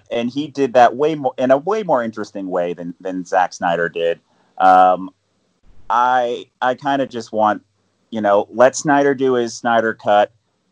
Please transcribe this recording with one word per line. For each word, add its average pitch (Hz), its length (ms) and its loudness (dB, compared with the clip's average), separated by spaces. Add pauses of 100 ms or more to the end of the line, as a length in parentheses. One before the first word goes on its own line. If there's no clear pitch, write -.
(100)
and 120 180 -4
he 143 200 -6
did 131 260 -2
that 120 220 6
way 151 180 0
more, 139 240 -4
in 131 140 2
a 135 40 8
way 196 280 -4
more 147 180 0
interesting 104 460 -8
way 87 240 -2
than, 85 280 -10
than 92 240 -10
Zack 90 280 0
Snyder 85 360 -2
did. 82 320 -4 (380)
Um, 92 520 4 (760)
I, 123 580 -2 (140)
I 127 140 -2
kinda 139 320 -4
just 117 260 -12
want, 107 300 0 (480)
you 110 100 -8
know, 101 300 2
let 123 240 4
Snyder 139 400 0
do 131 200 0
his 117 200 -2
Snyder 113 400 0
cut, 104 380 2 (400)